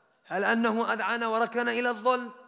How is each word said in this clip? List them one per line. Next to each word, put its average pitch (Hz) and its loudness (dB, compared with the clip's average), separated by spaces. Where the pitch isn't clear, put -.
هل 190 -2
أنه 226 2
أذعن 226 -2
وركن 233 0
إلى 240 0
الظلم؟ 240 0